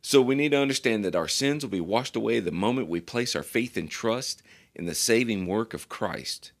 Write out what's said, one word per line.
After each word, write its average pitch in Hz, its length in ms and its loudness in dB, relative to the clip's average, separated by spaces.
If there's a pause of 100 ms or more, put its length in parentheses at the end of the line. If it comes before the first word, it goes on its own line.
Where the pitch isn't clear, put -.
So 135 200 6
we 127 140 4
need 147 160 2
to 139 100 4
understand 131 420 0
that 90 120 0
our 85 120 0
sins 143 360 0
will 107 80 -6
be 92 100 0
washed 107 340 0
away 113 240 2
the 85 120 -2
moment 104 360 0
we 85 140 -2
place 120 340 -4
our 82 80 -2
faith 123 320 -2
and 80 160 -6
trust - 520 -4 (300)
in 85 120 -8
the 82 100 -4
saving 113 500 2
work 107 280 -2
of - 160 -10
Christ. - 720 -8